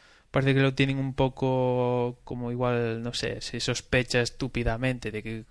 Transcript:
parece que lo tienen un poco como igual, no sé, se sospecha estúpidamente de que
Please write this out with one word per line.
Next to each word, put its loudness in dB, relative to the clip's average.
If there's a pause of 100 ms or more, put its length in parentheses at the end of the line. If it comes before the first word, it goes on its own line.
(320)
parece 4
que 4
lo 4
tienen 2
un -2
poco 0
como -6
igual, 0
no -6
sé, -4
se -8
sospecha 0
estúpidamente -2
de -6
que -8